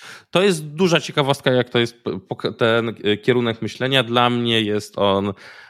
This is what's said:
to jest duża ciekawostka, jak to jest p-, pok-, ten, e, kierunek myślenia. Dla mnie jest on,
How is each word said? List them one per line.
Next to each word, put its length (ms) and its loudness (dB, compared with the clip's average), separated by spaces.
to 120 2
jest 240 2
duża 340 0
ciekawostka, 520 -2
jak 180 0
to 80 0
jest 240 -2
p-, 80 -6
pok-, 460 -6
ten, 320 2
e, 280 -2
kierunek 460 0
myślenia. 400 -2
Dla 280 2
mnie 320 0
jest 360 -4
on, 340 2